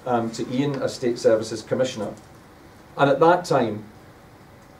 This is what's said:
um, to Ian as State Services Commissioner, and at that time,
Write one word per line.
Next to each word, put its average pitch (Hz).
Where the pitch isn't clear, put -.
um, 117
to -
Ian 135
as 123
State 120
Services 113
Commissioner, 113
and 139
at -
that 175
time, 113